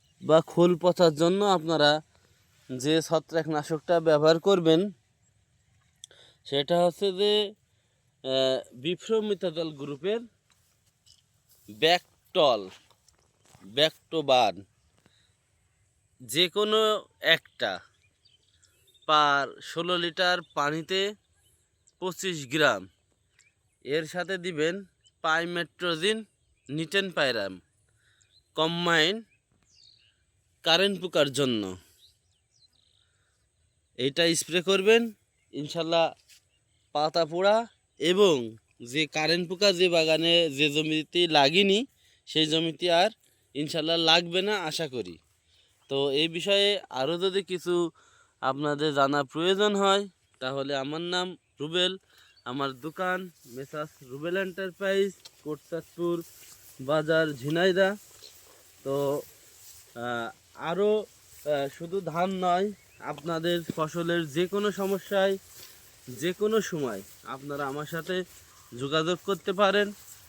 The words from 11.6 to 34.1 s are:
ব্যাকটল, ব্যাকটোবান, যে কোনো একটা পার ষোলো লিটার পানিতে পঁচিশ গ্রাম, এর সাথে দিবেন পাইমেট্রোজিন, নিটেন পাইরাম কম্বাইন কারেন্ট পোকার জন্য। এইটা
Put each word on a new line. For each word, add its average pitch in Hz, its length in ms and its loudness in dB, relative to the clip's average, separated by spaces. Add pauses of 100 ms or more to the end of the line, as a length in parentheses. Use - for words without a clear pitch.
ব্যাকটল, 127 1000 0 (960)
ব্যাকটোবান, 127 1000 0 (1600)
যে 139 280 0
কোনো 214 560 0 (140)
একটা 120 600 -2 (1300)
পার 143 540 2
ষোলো 175 360 -4
লিটার 180 400 0 (160)
পানিতে 165 600 -2 (840)
পঁচিশ 175 480 -8
গ্রাম, 117 420 0 (920)
এর 156 220 -4
সাথে 180 320 -8
দিবেন 175 480 -4 (360)
পাইমেট্রোজিন, 170 1040 -4 (440)
নিটেন 165 420 -4
পাইরাম 110 500 -2 (960)
কম্বাইন 170 680 2 (1400)
কারেন্ট 180 380 2
পোকার 160 300 2
জন্য। 113 460 -2 (2250)
এইটা 160 380 0